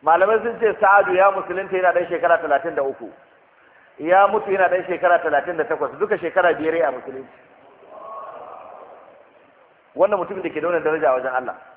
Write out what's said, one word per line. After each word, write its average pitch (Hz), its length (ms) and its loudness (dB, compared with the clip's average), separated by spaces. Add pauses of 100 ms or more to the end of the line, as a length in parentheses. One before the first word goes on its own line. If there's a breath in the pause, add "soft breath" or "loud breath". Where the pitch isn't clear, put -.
Malamai 185 400 4
sun 233 180 -6
ce 208 200 2
Sa'adu 196 340 6
ya 190 160 6
musulunta 190 460 -6
yana 180 160 2
ɗan 175 160 0
shekara 170 300 2
talatin 156 360 -2
da 147 80 -2
uku. 123 280 -8 (880 soft breath)
Ya 180 300 4
mutu 202 240 -2
yana 190 160 2
ɗan 180 180 0
shekara 175 320 2
talatin 156 380 -2
da 156 80 -2
takwas, 147 340 -4
duka 202 200 -2
shekara 175 340 0
biyar 160 220 -4
ya 165 180 0
musulunci. 131 400 -14 (2750)
Wannan 196 240 2
mutumin 185 220 -8
da 165 80 -4
ke 156 100 -6
da 160 80 -2
wannan 175 160 -2
daraja 156 260 0
a 131 60 4
wajen 127 180 -4
Allah. 123 220 -4 (200)